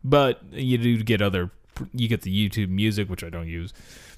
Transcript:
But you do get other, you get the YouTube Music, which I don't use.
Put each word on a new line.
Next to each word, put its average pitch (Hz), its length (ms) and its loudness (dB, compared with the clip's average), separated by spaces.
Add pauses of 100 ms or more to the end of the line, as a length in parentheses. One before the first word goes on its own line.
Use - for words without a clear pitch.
But 135 380 4 (100)
you 127 260 0
do 117 260 2
get 107 180 2
other, 95 300 0 (420)
you 120 140 -2
get 110 140 0
the 98 280 0
YouTube 101 200 -2
Music, 101 400 0
which 90 140 -8
I 85 60 -12
don't 82 180 -10
use. 85 260 -8 (440)